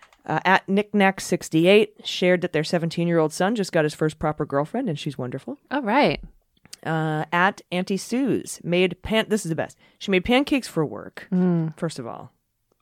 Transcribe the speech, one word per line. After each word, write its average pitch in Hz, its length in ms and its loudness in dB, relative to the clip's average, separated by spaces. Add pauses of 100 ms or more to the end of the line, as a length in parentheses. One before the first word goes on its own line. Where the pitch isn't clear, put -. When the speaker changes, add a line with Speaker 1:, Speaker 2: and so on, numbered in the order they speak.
(260)
Speaker 1:
Uh, - 200 -2
at - 220 4
Knickknack 196 540 2
sixty-eight 185 720 4 (100)
shared 180 360 2
that 175 120 -4
their 156 100 0
seventeen-year-old 165 720 0
son 196 220 0
just 202 160 -2
got 160 140 2
his 151 100 -2
first 156 240 -2
proper 151 260 -2
girlfriend, 156 440 -2
and 143 100 -4
she's - 180 -8
wonderful. 135 400 -8 (140)
Speaker 2:
All 285 100 -4
right. 214 400 2 (640)
Speaker 1:
Uh, 156 460 -2
at 190 300 2 (100)
Auntie 185 260 -2
Sue's 233 640 -4
made 175 380 0
pan-, 220 280 0
this 208 160 0
is 165 40 -4
the 160 60 -2
best. 135 220 -6 (200)
She - 140 -6
made 185 140 2
pancakes 262 420 2
for 160 180 -2
work, 101 460 -12
Speaker 2:
Mm. 175 460 2
Speaker 1:
first 165 220 -6
of 120 60 -10
all. - 260 -12 (500)